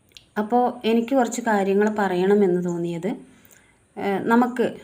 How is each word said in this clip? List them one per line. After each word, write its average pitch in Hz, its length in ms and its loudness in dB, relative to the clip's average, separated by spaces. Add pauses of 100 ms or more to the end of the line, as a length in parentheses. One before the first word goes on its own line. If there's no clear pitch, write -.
(380)
അപ്പോൾ 240 300 0 (180)
എനിക്ക് 226 300 2
കുറച്ച് 233 340 0
കാര്യങ്ങൾ 202 500 2
പറയണമെന്ന് 185 640 2
തോന്നിയത്, 170 480 -4 (840)
ഏഹ്, 196 320 -4
നമുക്ക് 240 440 2 (100)